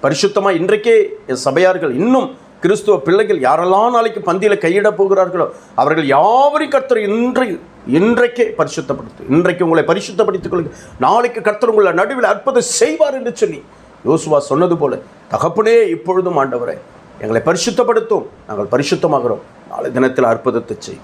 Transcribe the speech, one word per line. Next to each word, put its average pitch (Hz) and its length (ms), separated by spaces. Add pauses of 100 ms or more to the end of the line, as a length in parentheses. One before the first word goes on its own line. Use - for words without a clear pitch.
பரிசுத்தமா 196 480 (100)
இன்றைக்கே 214 440 (220)
என் 127 220
சபையார்கள், 170 460
இன்னும் 240 340 (320)
கிறிஸ்துவ 202 380
பிள்ளைகள் 196 420
யாரெல்லாம் 180 500
நாளைக்கு 220 420
பந்தியில 196 260
கையிட 196 340
போகிறார்களோ, 185 540 (280)
அவர்கள் 147 320
யாவரையும் 254 680
கர்த்தர் 262 240
இன்றை-, 226 640 (320)
இன்றைக்கே 240 520 (140)
பரிசுத்தப்படுத்து. - 720
இன்றைக்கு 180 400
உங்களை 165 160
பரிசுத்தப்படுத்திக் 185 680
கொள்ளுங்க. 170 180 (300)
நாளைக்கு 226 400
கர்த்தர் 214 280
உங்களை 208 240
நடுவில் 226 320
அற்புதம் 226 380
செய்வார் 302 520
என்று 240 220
சொல்லி - 280 (440)
யோசுவா 156 300
சொன்னது 165 380
போல, 139 220 (320)
தகப்பனே, 214 580
இப்பொழுதும் 175 500
ஆண்டவரே, 123 400 (420)
எங்களை 113 240
பரிசுத்தப்படுத்தும். 220 840 (220)
நாங்கள் 104 260
பரிசுத்தமாகிறோம். 139 680 (280)
நாளை - 220
தினத்தில் 127 320
அற்புதத்தை 113 540
செய். - 260